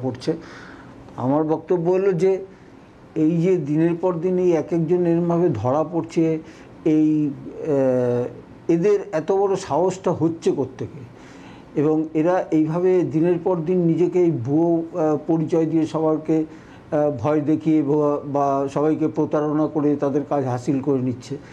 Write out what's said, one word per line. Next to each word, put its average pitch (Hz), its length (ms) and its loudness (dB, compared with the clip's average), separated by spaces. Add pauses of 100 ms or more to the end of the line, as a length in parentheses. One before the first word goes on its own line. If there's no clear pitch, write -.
পড়ছে। 131 340 -4 (800)
আমার 139 280 0
বক্তব্য 165 460 0
হলো 190 220 2
যে 185 320 0 (720)
এই 160 280 2
যে 185 140 2
দিনের 160 380 0
পর 180 200 0
দিন 180 240 0
এই 180 140 2
এক 151 200 0
একজন 175 340 2
এরমভাবে 170 420 2
ধরা 127 360 0
পড়ছে, 160 540 -2 (460)
এই, 156 460 2
আহ, 131 1000 0 (400)
এদের 190 320 4 (120)
এত 156 200 -2
বড় 196 240 2
সাহসটা 180 560 0
হচ্ছে 160 400 0
কোত্থেকে? 127 480 -6 (800)
এবং 156 340 0
এরা 175 360 0
এইভাবে 170 520 2
দিনের 160 360 0
পর 185 180 0
দিন 175 220 0
নিজেকে 170 400 2
এই 170 120 4
ভুয়ো, 165 680 0
আহ, 156 180 2 (100)
পরিচয় 160 400 0
দিয়ে 156 200 0
সবাইকে, 156 580 0 (480)
আহ, 147 180 2
ভয় 147 300 0
দেখিয়ে 156 420 2
বা, 147 420 0
বা 139 500 0
সবাইকে 156 340 0
প্রতারণা 151 580 0
করে 147 300 0
তাদের 143 320 -2
কাজ 143 160 0
হাসিল 127 360 -2
করে 135 180 0
নিচ্ছে। 127 380 -6 (160)